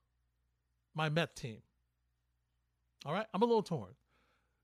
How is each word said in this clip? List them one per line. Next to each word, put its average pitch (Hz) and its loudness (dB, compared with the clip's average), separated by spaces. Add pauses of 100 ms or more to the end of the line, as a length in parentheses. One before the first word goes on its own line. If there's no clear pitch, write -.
(960)
my 156 0
Met 151 0
team. 113 -10 (1500)
All 143 -4
right? 208 -2
I'm 185 0
a 240 6
little 226 6
torn. 107 -4 (720)